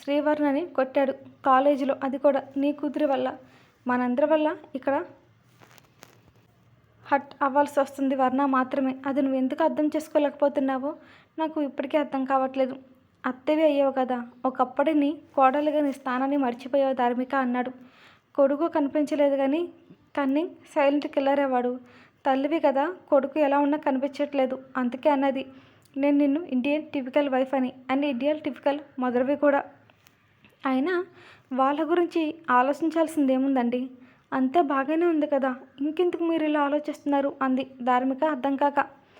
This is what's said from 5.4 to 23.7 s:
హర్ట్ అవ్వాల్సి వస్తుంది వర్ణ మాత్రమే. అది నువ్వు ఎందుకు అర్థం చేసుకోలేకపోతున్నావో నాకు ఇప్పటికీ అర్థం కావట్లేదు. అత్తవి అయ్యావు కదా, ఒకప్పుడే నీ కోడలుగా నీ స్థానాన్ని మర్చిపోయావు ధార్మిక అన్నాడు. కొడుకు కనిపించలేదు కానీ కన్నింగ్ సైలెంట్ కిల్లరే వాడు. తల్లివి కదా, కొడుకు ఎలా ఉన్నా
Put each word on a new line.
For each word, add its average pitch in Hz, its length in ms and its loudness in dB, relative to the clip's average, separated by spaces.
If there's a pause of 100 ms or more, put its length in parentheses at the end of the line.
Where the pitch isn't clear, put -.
హర్ట్ 277 300 -4
అవ్వాల్సి 285 380 0
వస్తుంది 277 340 -2
వర్ణ 262 300 0
మాత్రమే. 262 520 0 (100)
అది 277 160 0
నువ్వు 269 160 0
ఎందుకు 262 260 0
అర్థం 302 220 0
చేసుకోలేకపోతున్నావో 285 1080 -2 (440)
నాకు 320 240 -2
ఇప్పటికీ 269 340 -4
అర్థం 277 280 -2
కావట్లేదు. 262 520 0 (500)
అత్తవి 302 360 0
అయ్యావు 277 300 4
కదా, 247 340 -2 (200)
ఒకప్పుడే 262 460 0
నీ 294 260 0 (180)
కోడలుగా 294 440 4
నీ 285 120 0
స్థానాన్ని 269 440 -2
మర్చిపోయావు 269 560 0
ధార్మిక 247 420 -2
అన్నాడు. 247 380 -2 (600)
కొడుకు 285 340 2
కనిపించలేదు 294 680 0
కానీ 277 320 0 (480)
కన్నింగ్ 285 340 0
సైలెంట్ 285 560 0
కిల్లరే 277 380 0
వాడు. 247 360 -2 (460)
తల్లివి 285 340 0
కదా, 285 340 2 (140)
కొడుకు 277 300 2
ఎలా 277 200 4
ఉన్నా 285 200 2